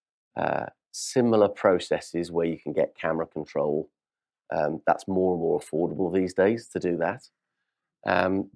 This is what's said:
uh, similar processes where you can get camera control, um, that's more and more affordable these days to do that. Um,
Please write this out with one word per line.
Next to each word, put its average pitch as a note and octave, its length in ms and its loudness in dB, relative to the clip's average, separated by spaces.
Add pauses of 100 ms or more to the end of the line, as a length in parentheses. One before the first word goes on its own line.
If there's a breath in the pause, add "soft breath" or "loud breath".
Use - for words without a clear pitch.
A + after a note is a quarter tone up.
(380)
uh, D2 300 -2 (240)
similar A2+ 580 4
processes F2 840 0
where E2+ 140 0
you E2 140 -2
can D2+ 120 -8
get D#2 240 -2
camera D#2+ 300 -2
control, D2+ 640 -4 (640)
um, D#2+ 320 -2
that's - 220 0
more F#2 260 2
and E2 80 -2
more E2 180 0
affordable E2+ 540 -2
these F#2 200 0
days A2 360 2
to F#2 100 -6
do F2 180 0
that. F2 300 -4 (800)
Um, F#2 500 0